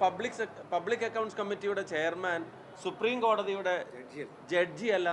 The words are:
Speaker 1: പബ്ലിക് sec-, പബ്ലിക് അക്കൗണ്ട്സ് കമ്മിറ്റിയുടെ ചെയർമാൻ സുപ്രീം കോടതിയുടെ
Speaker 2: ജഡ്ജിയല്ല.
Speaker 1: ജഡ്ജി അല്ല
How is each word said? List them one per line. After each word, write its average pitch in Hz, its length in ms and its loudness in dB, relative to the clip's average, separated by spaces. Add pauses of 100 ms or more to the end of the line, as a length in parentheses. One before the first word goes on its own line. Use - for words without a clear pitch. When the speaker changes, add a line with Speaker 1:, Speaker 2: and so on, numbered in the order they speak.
Speaker 1:
പബ്ലിക് 185 360 2
sec-, - 220 -4 (120)
പബ്ലിക് 214 360 2
അക്കൗണ്ട്സ് 220 300 -2
കമ്മിറ്റിയുടെ 202 440 -2 (100)
ചെയർമാൻ 170 460 0 (440)
സുപ്രീം 220 420 0
കോടതിയുടെ 196 500 2 (180)
Speaker 2:
ജഡ്ജിയല്ല. 127 380 -10 (200)
Speaker 1:
ജഡ്ജി 175 360 2 (100)
അല്ല 180 160 4